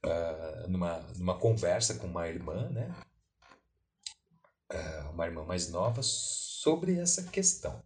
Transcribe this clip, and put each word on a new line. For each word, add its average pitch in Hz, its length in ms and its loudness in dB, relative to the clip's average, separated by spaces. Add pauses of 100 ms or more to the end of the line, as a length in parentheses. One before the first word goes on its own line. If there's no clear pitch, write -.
ah, 82 640 -2
numa, 87 320 0 (180)
numa 90 220 0
conversa 101 560 4
com - 100 -6
uma 87 220 -2
irmã, 85 420 -4
né? 117 240 -4 (1800)
Ah, 80 420 -4
uma 85 140 0
irmã 82 180 -4
mais 85 260 0
nova, 113 340 2
sobre - 960 0
essa 175 240 2
questão. - 640 0